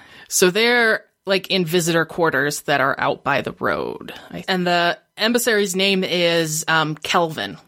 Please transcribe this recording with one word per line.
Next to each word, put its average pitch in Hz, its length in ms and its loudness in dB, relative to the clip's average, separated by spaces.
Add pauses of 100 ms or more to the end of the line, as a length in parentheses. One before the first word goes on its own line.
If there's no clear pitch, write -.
(280)
So - 220 4
they're, 226 540 2 (220)
like, 190 220 0
in 185 160 0
visitor 165 400 2
quarters 147 580 -2
that 143 180 2
are 135 180 0
out 127 260 -2
by 135 180 0
the - 160 -8
road. - 560 -4 (340)
And 180 180 -2
the 175 320 0 (180)
emissary's 208 600 0
name 190 280 2
is, 170 600 0
um, 156 300 2
Kelvin. 156 600 -2 (120)